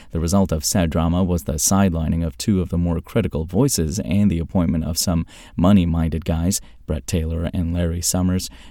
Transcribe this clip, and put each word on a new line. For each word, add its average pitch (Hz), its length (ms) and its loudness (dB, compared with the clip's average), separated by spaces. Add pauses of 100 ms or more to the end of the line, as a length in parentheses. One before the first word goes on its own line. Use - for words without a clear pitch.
the 82 100 -4
result 90 320 2
of 80 140 -2
said 85 240 0
drama 85 340 2
was 87 200 0
the 78 160 -4
sidelining 85 680 0
of 78 100 -6
two 98 240 0
of 87 100 -2
the 90 100 -2
more 85 200 0
critical 82 460 -2
voices 92 540 0
and 101 320 2
the 82 80 -2
appointment 82 460 0
of 80 120 -4
some 82 300 0 (280)
money-minded 82 720 4
guys, 85 340 0 (280)
Brett - 180 -4
Taylor 82 480 -2
and 85 220 -2
Larry 85 260 -2
Summers, 90 480 0 (220)